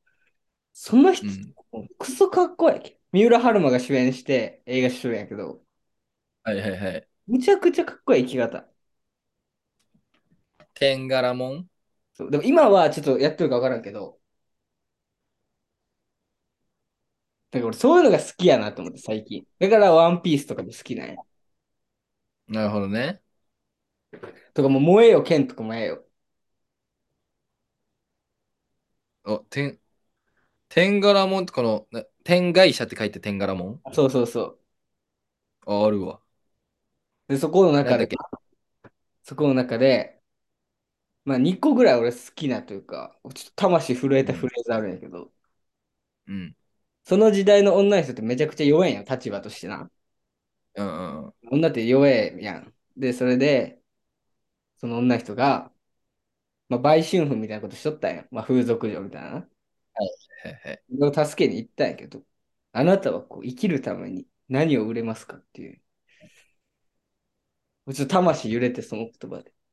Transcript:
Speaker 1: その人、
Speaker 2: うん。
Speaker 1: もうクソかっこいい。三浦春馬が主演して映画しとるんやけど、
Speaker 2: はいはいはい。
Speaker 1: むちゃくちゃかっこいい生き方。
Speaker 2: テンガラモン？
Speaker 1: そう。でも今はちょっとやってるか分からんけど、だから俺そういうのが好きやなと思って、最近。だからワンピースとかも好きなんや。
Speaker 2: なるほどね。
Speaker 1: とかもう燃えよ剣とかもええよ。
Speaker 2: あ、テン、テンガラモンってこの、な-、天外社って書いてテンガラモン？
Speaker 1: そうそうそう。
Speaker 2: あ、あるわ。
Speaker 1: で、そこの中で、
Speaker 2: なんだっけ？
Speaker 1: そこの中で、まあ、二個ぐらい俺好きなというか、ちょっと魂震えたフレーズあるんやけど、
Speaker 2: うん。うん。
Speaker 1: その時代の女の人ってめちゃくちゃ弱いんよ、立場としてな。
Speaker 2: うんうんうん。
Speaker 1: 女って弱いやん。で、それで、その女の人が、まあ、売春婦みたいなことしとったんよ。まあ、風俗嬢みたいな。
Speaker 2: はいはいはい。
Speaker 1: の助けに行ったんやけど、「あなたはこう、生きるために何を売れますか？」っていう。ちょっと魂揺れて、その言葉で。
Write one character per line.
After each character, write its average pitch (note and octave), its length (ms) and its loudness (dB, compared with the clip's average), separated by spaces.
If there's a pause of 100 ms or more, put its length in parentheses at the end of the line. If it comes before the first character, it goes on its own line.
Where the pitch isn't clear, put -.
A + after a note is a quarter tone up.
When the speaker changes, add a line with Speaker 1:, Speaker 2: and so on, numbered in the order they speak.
(720)
Speaker 1:
そ - 240 -4
の F4+ 160 8
人、 F#3+ 140 -6
Speaker 2:
う - 40 -6
ん。 G2 240 -12 (180)
Speaker 1:
も A3 100 -12
う - 60 -20 (100)
ク - 120 -12
ソ F#4+ 200 2
か F4+ 140 2
っ F4 120 -4
こ E4 140 4
い - 60 0
い。 - 200 -18 (160)
三 G3+ 140 6
浦 A#3 140 6
春 A#3 200 4
馬 C#3+ 100 2
が B2+ 100 2
主 C#3+ 140 -4
演 B2+ 180 2
し - 100 -14
て B2 440 -2
映 B2+ 160 -2
画 B2+ 80 0
し - 120 -10
と B2+ 60 -6
る A#2 80 -4
ん - 20 -6
や G2+ 80 -10
け A2 80 -16
ど、 F#2+ 280 -12 (800)
Speaker 2:
は A2+ 120 -6
い G2 60 -4
は G#2 80 -6
い F#2 100 -6
は F#2+ 120 -8
い。 - 180 -12 (180)
Speaker 1:
む B3 120 0
ち B3+ 120 2
ゃ G4 60 6
く F#4 160 2
ち - 80 -2
ゃ - 40 -4
か - 100 -14
っ - 100 -20
こ - 100 2
い C3+ 60 4
い B2+ 40 0
生 B2+ 60 -8
き C3+ 60 -8
方。 - 300 -4 (2000)
Speaker 2:
テ C3+ 220 0
ン C3 100 -10
ガ C3 160 0
ラ B2 120 -2
モ B2+ 160 -6
ン？ E3+ 200 -14 (440)
Speaker 1:
そ - 120 -14
う。 - 40 -12
で D3 80 0
も D3 60 -4
今 C#4+ 260 6
は F3 200 6
ち D3+ 100 -8
ょ - 20 -8
っ - 20 -14
と C3 140 2
や C#3 120 2
っ - 60 -6
て F3 80 -2
る C3+ 60 0
か B2 60 0
分 B2 60 0
か C3 60 0
ら A#2+ 100 -4
ん A2+ 40 -10
け - 100 -14
ど、 G2 260 -16 (3250)
だ C3+ 80 -6
か A#2+ 40 -2
ら A2+ 40 -4
俺 A2+ 100 -6
そ D4 180 4
う F4+ 40 6
い - 40 8
う - 20 6
の A#3+ 60 6
が D#3 80 4
好 - 180 -10
き F3+ 100 0
や C3+ 120 6
な G#2 140 -6
と F#2+ 100 -12
思 - 80 -12
っ - 40 -16
て、 - 60 -20
最 A2 240 -8
近。 - 200 -16 (140)
だ F#3+ 100 0
か A3 100 6
ら G3 140 6
ワ E3 200 8
ン F3 100 -4
ピ E3 120 0
ー C#3 40 2
ス - 80 -8
と A2+ 100 -12
か A2 60 -8
も - 80 -14
好 - 120 -20
き B2+ 140 -12
な - 100 -12
ん - 20 -16
や。 - 80 -18 (1300)
Speaker 2:
な G#2+ 160 -4
る G#2 60 -2
ほ G#2+ 100 -2
ど G2 80 -4
ね。 C3 340 -6 (1300)
Speaker 1:
と D3 80 0
か C3+ 60 4
も C3+ 100 4
う C3+ 40 2
燃 G3 260 6
え - 20 10
よ F3 120 6
剣 D3 260 2
と - 60 -16
か - 80 -12
も A2 120 -8
え A2+ 80 -6
え G#2 40 -2
よ。 D#2 180 -8 (3250)
Speaker 2:
あ、 G#2+ 160 -6 (100)
テ C#3+ 160 -6
ン、 - 140 -14 (880)
テ F3+ 200 2
ン G3+ 120 0
ガ G3+ 120 6
ラ G3 140 2
モ F#3+ 140 -2
ン F#3 40 -6
っ - 20 -8
て - 60 -14
こ B2+ 100 -2
の、 A2+ 280 -2
な-、 A#2 140 -12 (200)
天 F3 280 2
外 F3 220 6
社 B2+ 100 -6
っ - 20 -4
て - 100 -12
書 A2+ 80 -6
い G#2 60 -4
て - 100 -14
テ G#2+ 120 -8
ン G2 60 -6
ガ G2 80 -2
ラ G2 80 -4
モ F#2 320 -10
ン？ - 80 -16
Speaker 1:
そ D3 120 4
う B2+ 40 0
そ B2+ 120 2
う A2+ 40 0
そ A2+ 160 -6
う。 - 180 -10 (1080)
Speaker 2:
あ、 G#2 200 0
あ G#2+ 40 2
る G2+ 140 -2
わ。 - 160 -12 (1080)
Speaker 1:
で、 C#3 100 -2
そ D#3 120 -2
こ F#3 140 6
の D#3+ 80 6
中 C#3+ 120 4
で、 B2 60 0
Speaker 2:
な B2 60 4
ん - 40 2
だ - 40 0
っ - 40 -2
け？ - 80 -8 (1080)
Speaker 1:
そ - 140 -18
こ D3+ 120 0
の C3+ 60 2
中 B2 240 -2
で、 B2+ 420 2 (1040)
ま C#3 120 -4
あ、 - 20 2
二 E3 200 0
個 D4 160 2
ぐ A#3+ 100 4
ら E3 80 6
い A#2+ 60 4
俺 A#2+ 140 0
好 - 60 -18 (160)
き D3 140 -8
な A2 140 -4
と - 120 -16
い G2 40 -12
う F#2+ 60 -18
か、 - 380 -16
ち - 60 -20
ょ - 20 -16
っ - 160 -20
と - 100 -20
魂 E3+ 380 0
震 C3+ 220 0
え C3+ 80 2
た C3+ 80 -4
フ - 160 -6
レ B2 120 -8
ー - 40 -8
ズ A#2 80 -4
あ A2+ 80 -2
る G#2 80 -6
ん F2+ 60 -8
や F2+ 40 -14
け D#2+ 100 -18
ど、 - 240 -18 (920)
Speaker 2:
う G2 60 -16
ん。 - 20 -10
う G2 120 -10
ん。 - 100 -20 (480)
Speaker 1:
そ F#3 120 0
の A3 140 6
時 G3 140 2
代 G3+ 180 6
の G3 140 4
女 G3+ 220 4
の E3 40 2
人 B2 100 -10
っ - 20 -16
て A2 80 -12
め A#2+ 140 -4
ち C#3+ 60 -2
ゃ D3+ 60 0
く - 60 -14
ち - 80 -6
ゃ - 20 2
弱 D#3 240 4
い C3 40 0
ん G#2 40 -6
よ、 G2+ 120 -12
立 B2+ 220 -8
場 G2+ 100 -8
と G#2+ 100 -16
し - 100 -18
て F#2 80 -14
な。 G#2 220 -14 (840)
Speaker 2:
う G2+ 80 -10
ん G2+ 40 -6
う F#2 40 -8
ん D#2 360 -12
う - 20 -20
ん。 - 60 -20 (180)
Speaker 1:
女 D#3 160 0
っ - 40 -2
て A2+ 140 -6
弱 C3+ 220 4
い A2+ 340 0
や F#2+ 180 -10
ん。 - 140 -20 (220)
で、 B2+ 160 -4
そ B2+ 120 -6
れ B2+ 120 2
で、 C3 440 0 (1000)
そ - 80 -12
の A#2 120 -8
女 B2 180 2
の A#2 40 -6
人 G#2+ 140 -14
が、 C3 380 -2 (960)
ま B2 100 -2
あ、 - 20 -8
売 D#3 240 4
春 E3+ 220 0
婦 C#3 100 -4
み A2 120 -6
た A2 60 -10
い - 40 -8
な - 20 -14
こ A2 80 -12
と - 80 -18
し - 60 -18
と D3+ 120 -6
っ - 40 -18
た - 140 -4
ん E2+ 40 -12
よ。 D#2 140 -16
ま A#2 120 -10
あ、 - 20 -16
風 B2+ 200 2
俗 A#2 260 -2
嬢 F#2 100 -8
み G2 100 -12
た - 100 -16
い - 20 -16
な。 - 260 -14 (560)
Speaker 2:
は - 460 -12
い - 40 -18
は - 140 -20
い - 0 -
は - 40 -12
い。 - 180 -18
Speaker 1:
の C#3 220 0
助 D3+ 340 0
け G#2+ 60 -2
に F#2 60 -8
行 A2+ 100 -12
っ - 20 -20
た - 160 -6
ん F2 40 -6
や - 60 -12
け - 100 -20
ど、 - 160 -20 (500)
「あ B2 120 -2
な F#3+ 140 4
た A#2+ 140 -4
は F2 100 -8
こ - 180 -20
う、 - 40 -16
生 B2+ 100 -12
き G#3 140 -2
る D#3 120 -2
た - 140 -8
め F#2+ 160 -12
に F#2 160 -12 (220)
何 C#3+ 300 0
を G#2+ 80 -2
売 A2+ 80 -6
れ A#2 80 -6
ま A2+ 120 -8
す - 120 -18
か？」 - 120 -20
っ - 140 -20
て - 100 -20
い - 120 -18
う。 - 60 -20 (2000)
ち C3+ 100 -6
ょ - 20 -2
っ C3+ 40 -4
と F#3+ 60 0
魂 F3 380 0
揺 A#2+ 80 -2
れ B2 100 0
て、 B2 120 -8
そ - 140 -14
の A2+ 140 -10
言 - 200 -18
葉 F#2+ 120 -16
で。 - 100 -20 (200)